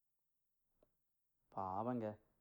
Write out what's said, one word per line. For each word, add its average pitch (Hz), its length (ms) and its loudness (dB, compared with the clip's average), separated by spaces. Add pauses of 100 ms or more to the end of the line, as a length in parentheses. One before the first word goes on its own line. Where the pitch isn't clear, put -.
(1600)
"பாவங்க, 107 640 0 (240)